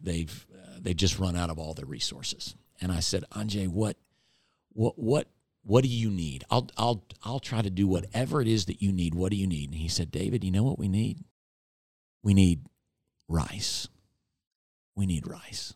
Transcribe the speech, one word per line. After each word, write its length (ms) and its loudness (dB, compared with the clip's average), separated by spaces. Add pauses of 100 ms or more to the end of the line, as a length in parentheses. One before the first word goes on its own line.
they've, 540 -6
uh, 260 -20
they've 160 -2
just 220 2
run 180 0
out 140 -2
of 80 -6
all 160 -8
their 100 -10
resources." 680 -8 (260)
And 100 0
I 100 0
said, 320 -2
"Andrzej, 360 -2
what, 280 0 (760)
what, 260 0
what, 300 0 (340)
what 200 6
do 80 2
you 200 0
need? 380 -4
I'll, 200 2 (100)
I'll, 260 0 (180)
I'll 180 -6
try 200 -2
to 100 0
do 160 2
whatever 540 0
it 80 2
is 180 4
that 140 -6
you 120 2
need. 220 2
What 160 0
do 60 0
you 120 0
need?" 220 -2
And 80 -8
he 100 -2
said, 220 -2
"David, 320 -2
you 100 0
know 120 4
what 140 0
we 100 0
need? 300 0 (1040)
We 100 6
need 280 8 (680)
rice. 600 -4 (1080)
We 100 0
need 200 0
rice." 500 -12